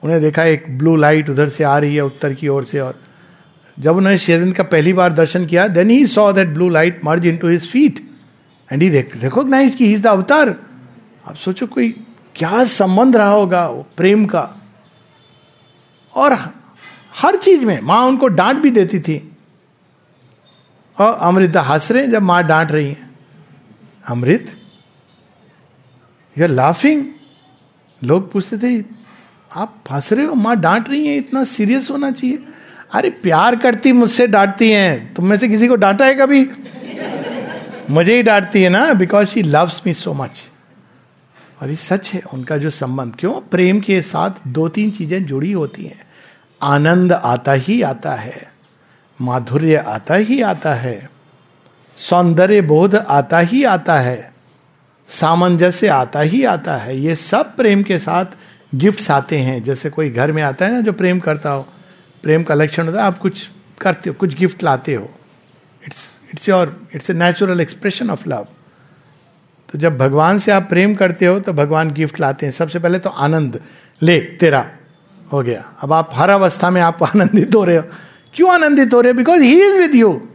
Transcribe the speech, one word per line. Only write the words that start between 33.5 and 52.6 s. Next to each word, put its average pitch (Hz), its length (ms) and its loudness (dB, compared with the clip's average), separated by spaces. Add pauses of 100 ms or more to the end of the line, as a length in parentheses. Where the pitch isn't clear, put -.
करती 247 360 2
मुझसे 247 340 4
डांटती 202 460 2
हैं, 170 420 0
तुम 175 120 -2
में 208 100 2
से 226 120 0
किसी 220 200 2
को 247 80 4
डांटा 202 300 2
है 262 80 4
कभी? 269 360 4 (1400)
मुझे 170 260 4
ही 247 60 2
डांटती 202 400 2
है 185 60 4
ना, 202 180 2
because 202 480 2
she 240 80 0 (120)
loves 165 320 0
me 170 80 -2
so - 200 -8
much। 135 220 -10 (1300)
और 135 60 -10
ये 151 80 -6
सच 190 380 -6
है 180 80 -8 (120)
उनका 131 220 -6
जो 147 140 -4
संबंध। 131 480 -8
क्यों? 214 300 -6
प्रेम 185 320 2
के 196 220 0
साथ 170 280 -4 (160)
दो 156 220 -4
तीन 214 220 -2
चीजें 180 360 -6
जुड़ी 143 260 -4
होती 165 320 -6
हैं। - 220 -20 (560)
आनंद 165 500 2
आता 123 400 -2
ही 156 300 0
आता 143 320 -6
है, - 380 -16 (680)
माधुर्य 127 560 -2
आता 113 380 -4
ही 220 280 0
आता 165 320 -4
है, 117 360 -10 (840)
सौंदर्य 180 640 2